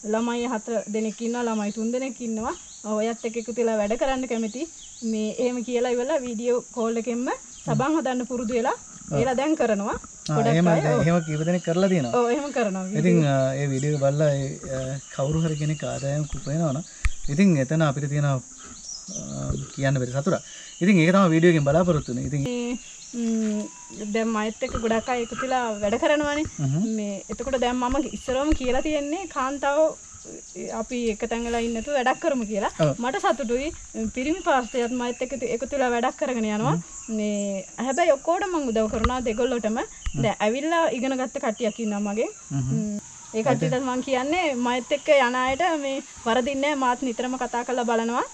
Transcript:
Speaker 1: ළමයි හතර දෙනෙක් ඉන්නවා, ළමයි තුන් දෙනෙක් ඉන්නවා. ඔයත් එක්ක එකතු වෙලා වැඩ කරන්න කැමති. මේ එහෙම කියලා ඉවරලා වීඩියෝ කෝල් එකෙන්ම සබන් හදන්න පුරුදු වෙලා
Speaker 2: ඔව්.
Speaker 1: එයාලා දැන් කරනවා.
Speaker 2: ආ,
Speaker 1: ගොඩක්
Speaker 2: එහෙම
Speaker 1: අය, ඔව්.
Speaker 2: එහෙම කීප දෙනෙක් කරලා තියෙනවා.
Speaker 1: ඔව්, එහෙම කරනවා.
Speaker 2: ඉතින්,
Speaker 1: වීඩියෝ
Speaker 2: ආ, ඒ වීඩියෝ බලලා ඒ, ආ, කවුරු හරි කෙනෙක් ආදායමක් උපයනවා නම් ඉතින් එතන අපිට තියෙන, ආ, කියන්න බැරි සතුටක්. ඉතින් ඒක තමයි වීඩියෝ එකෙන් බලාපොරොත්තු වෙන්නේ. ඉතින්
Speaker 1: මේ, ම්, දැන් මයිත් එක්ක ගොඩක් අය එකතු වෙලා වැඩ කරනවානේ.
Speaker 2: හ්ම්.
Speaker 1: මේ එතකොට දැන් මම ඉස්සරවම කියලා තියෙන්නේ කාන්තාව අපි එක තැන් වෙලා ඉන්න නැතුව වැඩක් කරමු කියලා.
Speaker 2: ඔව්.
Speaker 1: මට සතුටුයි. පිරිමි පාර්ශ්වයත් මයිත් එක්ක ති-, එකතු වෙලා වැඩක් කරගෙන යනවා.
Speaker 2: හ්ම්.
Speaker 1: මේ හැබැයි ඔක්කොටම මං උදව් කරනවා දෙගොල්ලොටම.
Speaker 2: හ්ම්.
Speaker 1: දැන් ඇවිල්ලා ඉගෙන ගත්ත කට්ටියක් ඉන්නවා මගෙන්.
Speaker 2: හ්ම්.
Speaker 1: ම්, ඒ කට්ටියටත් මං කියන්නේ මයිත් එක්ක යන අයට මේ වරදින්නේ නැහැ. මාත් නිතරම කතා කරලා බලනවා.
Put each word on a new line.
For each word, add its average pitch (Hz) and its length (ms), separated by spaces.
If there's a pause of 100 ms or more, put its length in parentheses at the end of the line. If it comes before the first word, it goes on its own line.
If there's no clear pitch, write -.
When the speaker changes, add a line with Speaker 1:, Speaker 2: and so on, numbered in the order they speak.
Speaker 1:
ළමයි 233 440
හතර 233 260 (140)
දෙනෙක් 220 340
ඉන්නවා, 233 220
ළමයි 214 280
තුන් 226 200
දෙනෙක් 254 300
ඉන්නවා. 233 340 (340)
ඔයත් 220 360
එක්ක 226 120
එකතු 226 180
වෙලා 226 240
වැඩ 208 160
කරන්න 262 320
කැමති. 226 400 (340)
මේ 214 340
එහෙම 247 280
කියලා 240 280
ඉවරලා 262 280
වීඩියෝ 240 500
කෝල් 226 280
එකෙන්ම 240 320 (280)
සබන් 262 360
හදන්න 254 340
පුරුදු 247 260
වෙලා 247 200
Speaker 2:
ඔව්. - 400
Speaker 1:
එයාලා 254 220
දැන් 294 200
කරනවා. 220 400 (260)
Speaker 2:
ආ, 151 140
Speaker 1:
ගොඩක් 214 140
Speaker 2:
එහෙම 170 180
Speaker 1:
අය, 165 140
ඔව්. 151 200
Speaker 2:
එහෙම 170 200
කීප 156 200
දෙනෙක් 175 220
කරලා 180 260
තියෙනවා. 165 300
Speaker 1:
ඔව්, 240 100
එහෙම 277 220
කරනවා. 196 340
Speaker 2:
ඉතින්, 190 100
Speaker 1:
වීඩියෝ 170 360
Speaker 2:
ආ, 135 240
ඒ 143 120
වීඩියෝ 139 320
බලලා 147 300
ඒ, 139 160 (220)
ආ, 131 260 (160)
කවුරු 151 320
හරි 160 140
කෙනෙක් 151 280
ආදායමක් 139 520
උපයනවා 147 380
නම් 156 100 (460)
ඉතින් 170 280
එතන 156 240
අපිට 143 280
තියෙන, 147 180
ආ, 135 120 (1300)
කියන්න 135 260
බැරි 127 180
සතුටක්. 139 260 (360)
ඉතින් 185 240
ඒක 160 120
තමයි 190 200
වීඩියෝ 165 220
එකෙන් 147 140
බලාපොරොත්තු 156 440
වෙන්නේ. 131 160
ඉතින් 139 160
Speaker 1:
මේ, 240 340 (340)
ම්, 220 520 (440)
දැන් 220 200
මයිත් 220 360
එක්ක 254 160
ගොඩක් 226 300
අය 247 120
එකතු 226 200
වෙලා 254 240 (140)
වැඩ 208 200
කරනවානේ. 302 560
Speaker 2:
හ්ම්. 151 340
Speaker 1:
මේ 208 360
එතකොට 247 340
දැන් 247 180
මම 254 320
ඉස්සරවම 262 440
කියලා 254 280
තියෙන්නේ 302 460
කාන්තාව 285 520 (880)
අපි 226 280 (120)
එක 214 160
තැන් 233 180
වෙලා 233 160
ඉන්න 233 140
නැතුව 226 220
වැඩක් 254 240
කරමු 277 260
කියලා. 208 320
Speaker 2:
ඔව්. 151 180
Speaker 1:
මට 262 260
සතුටුයි. 269 480 (400)
පිරිමි 285 320
පාර්ශ්වයත් 247 500
මයිත් 247 300
එක්ක 254 140
ති-, 247 160
එකතු 233 200
වෙලා 262 200
වැඩක් 240 260
කරගෙන 254 280
යනවා. 214 280
Speaker 2:
හ්ම්. - 420
Speaker 1:
මේ 202 500 (120)
හැබැයි 269 360
ඔක්කොටම 359 400
මං 285 160
උදව් 220 200
කරනවා 233 320
දෙගොල්ලොටම. 233 560
Speaker 2:
හ්ම්. - 440
Speaker 1:
දැන් - 160
ඇවිල්ලා 277 520
ඉගෙන 262 280
ගත්ත 254 240
කට්ටියක් 220 380
ඉන්නවා 208 240
මගෙන්. 220 280 (140)
Speaker 2:
හ්ම්. 277 240
Speaker 1:
ම්, 208 300 (320)
ඒ 226 120
කට්ටියටත් 262 400
මං 254 200
කියන්නේ 277 420 (100)
මයිත් 247 360
එක්ක 285 240
යන 254 200
අයට 262 280 (140)
මේ 269 200 (220)
වරදින්නේ 254 420
නැහැ. 294 140
මාත් 247 260
නිතරම 254 360
කතා 240 280
කරලා 247 200
බලනවා. 233 380 (100)